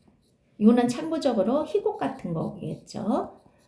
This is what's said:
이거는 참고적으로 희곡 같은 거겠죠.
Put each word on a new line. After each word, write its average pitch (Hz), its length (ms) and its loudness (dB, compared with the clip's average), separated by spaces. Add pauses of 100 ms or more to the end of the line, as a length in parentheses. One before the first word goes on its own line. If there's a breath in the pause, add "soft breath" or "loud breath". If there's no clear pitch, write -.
(580)
이거는 240 300 6
참고적으로 285 800 0
희곡 427 320 -2
같은 - 360 -6
거겠죠. - 1080 -6 (280 soft breath)